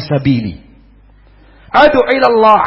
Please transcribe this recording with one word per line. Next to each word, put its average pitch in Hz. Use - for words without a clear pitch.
sabili 127
ad'u 277
ila 262
Allah 220